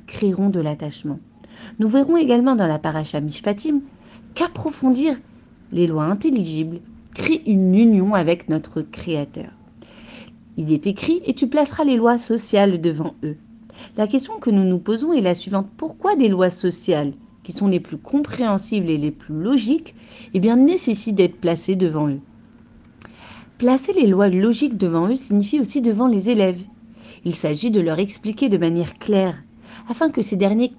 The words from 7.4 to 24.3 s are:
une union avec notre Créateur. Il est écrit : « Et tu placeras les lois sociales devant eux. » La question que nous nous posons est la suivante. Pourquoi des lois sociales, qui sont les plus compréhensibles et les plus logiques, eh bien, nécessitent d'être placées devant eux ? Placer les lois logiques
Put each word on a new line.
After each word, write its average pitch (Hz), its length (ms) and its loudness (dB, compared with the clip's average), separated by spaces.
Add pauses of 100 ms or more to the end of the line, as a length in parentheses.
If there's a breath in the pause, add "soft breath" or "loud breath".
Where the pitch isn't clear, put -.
une 190 300 4
union 208 380 4
avec 170 340 0
notre 156 340 -4
Créateur. - 680 -8 (1080 loud breath)
Il 156 160 0
est 151 160 0
écrit : « 320 380 -2
Et - 80 -2
tu 254 140 -2
placeras 302 360 0
les 262 120 4
lois 233 220 4
sociales 202 600 0
devant 156 420 -2
eux. » 147 140 -6 (600 loud breath)
La 214 120 0
question 269 320 -4
que 233 100 -2
nous 196 140 4
nous 180 160 2
posons 226 320 -2
est 285 80 2
la 180 140 2
suivante. 196 420 -6
Pourquoi - 400 -4
des 233 120 4
lois 185 220 2
sociales, 170 600 -2 (320)
qui - 80 -14
sont 202 160 0
les 180 120 2
plus 160 180 -12
compréhensibles 208 920 -2
et 156 60 0
les 147 160 -2
plus - 220 -12
logiques, 233 600 0 (380 loud breath)
eh 185 80 0
bien, 226 160 4
nécessitent 254 580 2
d'être 180 260 2
placées 170 360 -2
devant 156 320 0
eux ? 139 120 -4 (1400 loud breath)
Placer 262 340 2
les 311 160 4
lois 196 200 4
logiques 226 480 0